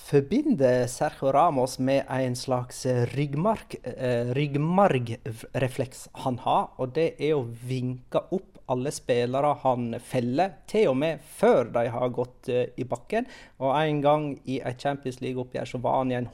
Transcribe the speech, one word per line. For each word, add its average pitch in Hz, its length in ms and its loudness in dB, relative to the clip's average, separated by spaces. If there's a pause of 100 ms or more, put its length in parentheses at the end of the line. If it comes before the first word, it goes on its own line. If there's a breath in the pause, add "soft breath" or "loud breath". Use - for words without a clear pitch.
forbinde 143 880 4
Sergio 147 420 -2
Ramos 139 460 4
med 135 320 2
en 131 240 -2
slags 123 500 -4
ryggmark-, 139 960 0
eh, 123 540 -2
ryggmargrefleks 135 1700 0 (120)
han 123 160 -2
har, 156 400 0
og 127 160 -4
det 156 240 0
er 147 160 0
å 131 140 -2
vinke 123 840 -4
opp - 300 -6 (100)
alle 127 220 -2
spillere 131 720 0
han 120 360 0
feller, 131 520 0 (160)
til 214 240 4
og 127 60 0
med 151 220 -2 (200)
før 156 340 4
de 120 160 2
har 123 200 -2
gått, - 400 -6
eh, 123 180 0 (100)
i 135 60 -4
bakken. 208 420 -4 (340 loud breath)
Og 131 160 0
en 151 260 0
gang 147 440 2
i 127 180 -4
et 127 160 -6
Champions 139 420 -4
League-oppgjør 127 440 -6
så 123 160 -8
var 131 160 2
han 131 140 0
i 123 40 0
en 123 180 -4